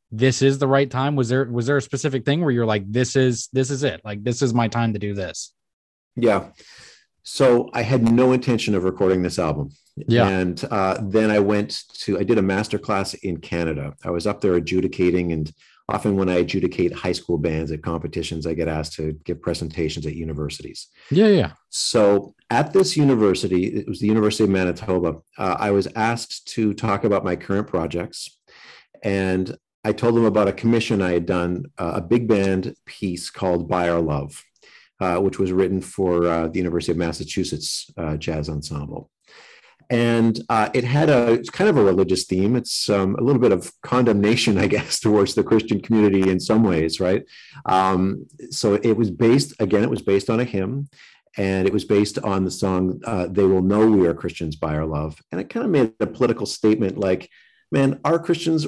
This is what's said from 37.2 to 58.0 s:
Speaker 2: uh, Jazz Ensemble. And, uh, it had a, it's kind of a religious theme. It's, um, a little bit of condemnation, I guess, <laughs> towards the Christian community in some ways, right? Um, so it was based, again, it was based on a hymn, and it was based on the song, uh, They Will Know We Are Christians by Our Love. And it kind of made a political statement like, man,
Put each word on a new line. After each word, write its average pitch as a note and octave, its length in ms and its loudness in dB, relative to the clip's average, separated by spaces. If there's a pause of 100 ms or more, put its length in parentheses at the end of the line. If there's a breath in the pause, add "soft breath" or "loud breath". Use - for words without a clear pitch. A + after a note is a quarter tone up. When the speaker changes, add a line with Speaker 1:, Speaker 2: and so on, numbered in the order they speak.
Speaker 2:
uh, D#2 200 -4
Jazz D#2 320 -6
Ensemble. D2 600 -10 (800 soft breath)
And, A#2 500 2 (100)
uh, A2 240 2
it B2+ 100 0
had D3 260 2
a, A#2+ 240 4
it's A#2+ 160 -2
kind G3 200 0
of D#3 80 4
a A#2 60 6
religious F#2 420 2
theme. G2 320 0
It's, - 320 -4
um, G2 260 0
a - 80 -4
little B2+ 180 2
bit A2+ 120 6
of F2 180 -4 (100)
condemnation, A2 760 2
I G2+ 100 2
guess, - 320 -2
<laughs> - 60 -2
towards G#2 300 4
the G#2 80 2
Christian G#2+ 380 2
community G2 480 4
in F#2 100 2
some A2+ 240 2
ways, E2 360 0
right? F#2+ 240 0 (420 loud breath)
Um, F#2+ 600 2 (260)
so G2+ 240 2
it A2+ 220 2
was G#2+ 140 0
based, A#2+ 500 2
again, G2+ 220 2
it B2+ 60 0
was A2+ 120 -4
based G2 280 0
on A2+ 120 2
a - 20 0
hymn, A#2+ 460 -4 (480 soft breath)
and F#2+ 300 0
it F#2+ 60 0
was G#2 120 -2
based G#2 340 2
on F#2+ 240 0
the F#2 80 -2
song, F#2 540 -2
uh, F#2 240 -2
They F#2+ 160 0
Will F#2+ 160 4
Know G#2 280 4
We G2 180 4
Are E2+ 60 2
Christians D#2+ 440 -8
by D2+ 180 -4
Our D#2 120 -2
Love. D2+ 300 -6 (140)
And E3+ 80 -8
it G3 100 -8
kind A3+ 160 -6
of A3 60 -2
made C3 300 2
a G#2+ 60 -2
political A#2 400 -2
statement G#2+ 500 0
like, F#2 320 -2 (420 soft breath)
man, C#3 320 0